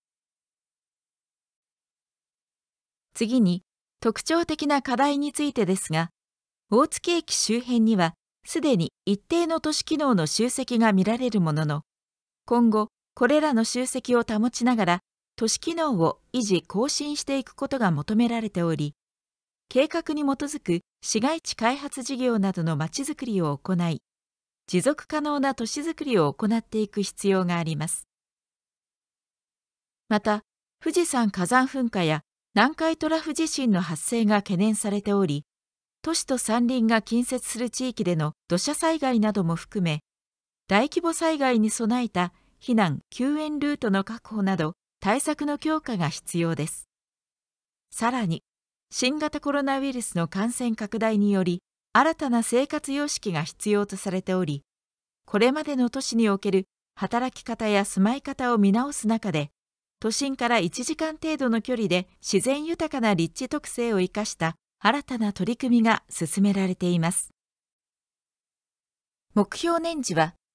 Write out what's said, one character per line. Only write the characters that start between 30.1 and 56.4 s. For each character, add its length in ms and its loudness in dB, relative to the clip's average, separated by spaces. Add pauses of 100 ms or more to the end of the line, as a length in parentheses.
た、 200 0 (400)
富 120 -2
士 120 2
山 260 2
火 140 -2
山 220 4
噴 220 -2
火 140 -2
や 180 2 (340)
南 200 4
海 220 0
ト 120 -2
ラ 120 0
フ 120 -6
地 140 0
震 240 0
の 80 4
発 240 -4
生 220 0
が 120 4
懸 200 -2
念 180 2
さ 140 -4
れ 120 -2
て 120 0
お 120 4
り、 200 -2 (560)
都 120 -2
市 120 -4
と 120 -2
山 300 0
林 200 2
が 140 4
近 220 0
接 240 -6
す 120 -6
る 100 -2
地 200 -4
域 140 -4
で 120 0
の 180 -2 (140)
土 100 0
砂 160 -2
災 260 0
害 200 2
な 120 2
ど 120 0
も 120 0
含 260 -6
め、 200 0 (640)
大 220 2
規 100 -2
模 140 0
災 240 0
害 220 2
に 100 4
備 340 0
え 60 -4
た 240 -2 (260)
避 140 -2
難・ 360 2
救 300 -2
援 200 -4
ル 160 0
ー 20 -8
ト 140 -2
の 120 2
確 320 -12
保 80 -2
な 140 0
ど、 160 -2 (260)
対 220 0
策 240 -4
の 120 -4
強 220 -2
化 160 -8
が 140 0
必 300 -8
要 160 0
で 120 -4
す。 220 -12 (1040)
さ 200 0
ら 140 -2
に、 180 -2 (480)
新 280 0
型 200 -4
コ 120 -4
ロ 120 0
ナ 160 0
ウ 60 -4
イ 80 -4
ル 80 -6
ス 160 -6
の 100 -2
感 240 -4
染 240 -2
拡 240 -8
大 200 0
に 120 4
よ 120 2
り、 180 -2 (320)
新 220 4
た 140 -4
な 140 2
生 240 2
活 240 -6
様 160 -2
式 240 -4
が 120 -2
必 260 -6
要 160 2
と 100 -10
さ 160 -6
れ 100 -2
て 120 -2
お 100 0
り、 200 -4 (600)
こ 140 0
れ 120 6
ま 120 -2
で 120 -4
の 140 2
都 120 -6
市 160 -2
に 100 6
お 120 2
け 120 -2